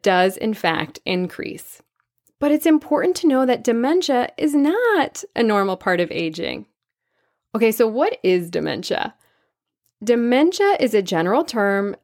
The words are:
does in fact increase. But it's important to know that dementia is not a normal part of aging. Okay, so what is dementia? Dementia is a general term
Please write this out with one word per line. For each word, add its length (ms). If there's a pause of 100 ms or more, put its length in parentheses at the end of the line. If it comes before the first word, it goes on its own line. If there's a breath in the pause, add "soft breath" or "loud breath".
does 360
in 180
fact 500
increase. 760 (560)
But 120
it's 140
important 520
to 100
know 180
that 180
dementia 720
is 200
not 680 (120)
a 80
normal 340
part 220
of 120
aging. 540 (880)
Okay, 180
so 160
what 360
is 260
dementia? 640 (880)
Dementia 760
is 160
a 80
general 400
term 600